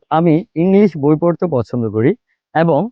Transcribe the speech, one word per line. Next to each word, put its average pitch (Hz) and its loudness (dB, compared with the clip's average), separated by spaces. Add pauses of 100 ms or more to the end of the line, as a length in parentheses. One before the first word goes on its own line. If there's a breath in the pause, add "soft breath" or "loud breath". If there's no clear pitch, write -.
আমি 160 2 (200)
ইংলিশ 190 2
বই 151 0
পড়তে 170 -2
পছন্দ 123 -4
করি 110 0 (440)
এবং 160 0 (120)